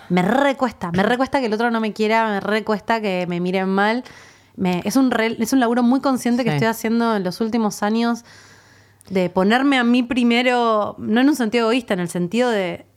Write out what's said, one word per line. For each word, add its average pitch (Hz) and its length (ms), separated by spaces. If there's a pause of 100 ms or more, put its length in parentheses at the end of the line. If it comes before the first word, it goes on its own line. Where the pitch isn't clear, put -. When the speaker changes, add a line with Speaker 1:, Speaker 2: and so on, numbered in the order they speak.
Speaker 1:
Me 180 120
recuesta, 247 680
me 175 100
recuesta 247 380
que 254 80
el 208 60
otro 233 180
no 226 80
me 220 140
quiera, 220 340
me 202 120
recuesta 214 640
que 185 260
me 175 120
miren 185 300
mal. 208 340 (520)
Me, 180 300
es 202 100
un 262 160
re, 226 280
es 226 140
un 269 60
laburo 240 240
muy 254 180
consciente 247 420
que 233 80
Speaker 2:
Sí. 151 40
Speaker 1:
estoy 180 120
haciendo 226 480
en 196 80
los 180 180
últimos 220 420
años 233 400 (840)
de 185 200
ponerme 247 480
a 247 60
mí 247 200
primero, 240 960
no 226 240
en 277 80
un 302 60
sentido 233 300
egoísta, 226 280
en 180 80
el 175 80
sentido 220 400
de 190 360 (120)